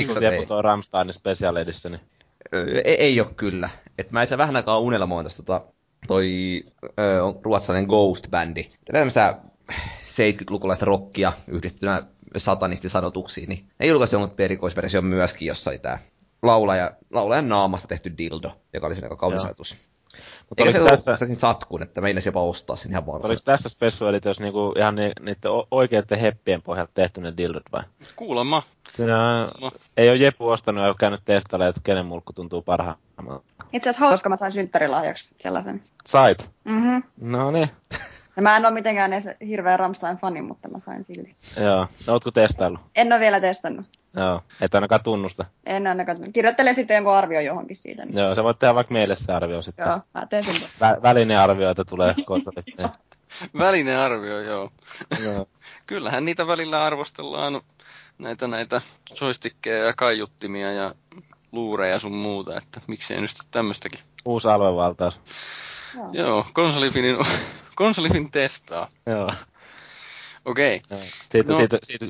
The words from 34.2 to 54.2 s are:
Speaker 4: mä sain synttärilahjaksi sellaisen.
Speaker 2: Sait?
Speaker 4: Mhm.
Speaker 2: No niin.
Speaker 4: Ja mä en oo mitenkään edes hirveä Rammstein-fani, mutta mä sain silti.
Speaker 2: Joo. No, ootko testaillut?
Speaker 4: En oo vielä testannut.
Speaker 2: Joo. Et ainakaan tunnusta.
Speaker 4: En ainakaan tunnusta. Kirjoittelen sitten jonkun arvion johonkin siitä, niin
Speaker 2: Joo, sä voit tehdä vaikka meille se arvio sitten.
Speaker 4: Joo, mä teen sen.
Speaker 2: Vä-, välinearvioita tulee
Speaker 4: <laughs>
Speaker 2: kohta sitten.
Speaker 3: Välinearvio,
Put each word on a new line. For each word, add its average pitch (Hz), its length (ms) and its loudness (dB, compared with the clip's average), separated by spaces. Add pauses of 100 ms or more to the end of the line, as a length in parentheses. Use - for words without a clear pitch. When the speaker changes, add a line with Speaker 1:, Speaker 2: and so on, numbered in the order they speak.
Speaker 4:
mä 190 80 0
sain 190 160 -4
synttärilahjaksi 160 760 -2 (120)
sellaisen. - 420 -6 (240)
Speaker 2:
Sait? 127 440 6 (140)
Speaker 4:
Mhm. 233 320 2 (240)
Speaker 2:
No 123 300 -2
niin. 156 180 2 (680)
Speaker 4:
Ja 190 60 -2
mä 208 140 8
en 226 80 4
oo 226 60 6
mitenkään 214 420 0
edes 202 120 -4 (220)
hirveä 185 300 0
Rammstein-fani, 185 640 -4
mutta - 260 -14
mä 196 120 -14
sain 196 240 -14
silti. - 320 -18 (260)
Speaker 2:
Joo. 95 240 4 (200)
No, 113 60 2
ootko 120 180 2
testaillut? 92 500 2 (160)
Speaker 4:
En 233 160 4
oo 233 80 6
vielä 208 200 4
testannut. 190 460 -4 (300)
Speaker 2:
Joo. 185 260 0 (180)
Et 95 140 2
ainakaan 101 280 4
tunnusta. 98 420 -4 (220)
Speaker 4:
En 196 200 -4
ainakaan 180 300 -2
tunnusta. 185 160 -14
Kirjoittelen 240 420 4
sitten 220 200 0
jonkun 202 200 4
arvion 165 300 2
johonkin 160 320 -6
siitä, - 280 -16
niin - 120 -8
Speaker 2:
Joo, 98 180 2
sä 110 100 2
voit 117 140 2
tehdä 123 160 6
vaikka 120 180 0
meille 101 240 2
se - 160 -4
arvio 85 300 -2
sitten. 98 240 -8
Speaker 4:
Joo, 170 140 -2 (140)
mä - 120 -10
teen 208 180 -2
sen. 196 100 -4
Speaker 2:
Vä-, - 480 0
välinearvioita 98 840 4
tulee 90 360 2
Speaker 4:
<laughs> 285 60 -4
Speaker 2:
kohta 98 240 -4 (140)
sitten. - 240 -6 (720)
Speaker 3:
Välinearvio, 131 840 0